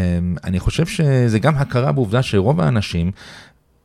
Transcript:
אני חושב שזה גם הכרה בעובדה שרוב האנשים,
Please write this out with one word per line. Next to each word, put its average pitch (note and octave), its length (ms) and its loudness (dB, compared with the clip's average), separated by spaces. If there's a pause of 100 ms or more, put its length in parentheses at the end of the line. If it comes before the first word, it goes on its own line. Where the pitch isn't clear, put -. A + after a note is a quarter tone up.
(440)
אני F2+ 160 -2
חושב - 260 -2
שזה B2+ 540 2
גם D3 180 2
הכרה C3+ 340 0
בעובדה B2+ 320 0
שרוב A2+ 380 0
האנשים, G2 500 0 (720)